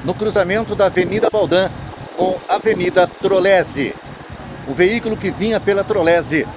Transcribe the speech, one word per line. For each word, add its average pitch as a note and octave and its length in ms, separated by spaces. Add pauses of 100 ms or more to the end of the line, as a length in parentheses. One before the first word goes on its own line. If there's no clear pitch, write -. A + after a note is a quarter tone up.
no F3 100
cruzamento G3+ 600
da G3 120
Avenida F#3+ 440
Baldan F#3 400 (460)
com F#3 220 (100)
a F3+ 60
Avenida F#3 520
Trolese. F#3 880 (720)
O C3+ 60
veículo G#3+ 440
que F#3+ 140
vinha G#3 280
pela G3 260
Trolese E3 640 (100)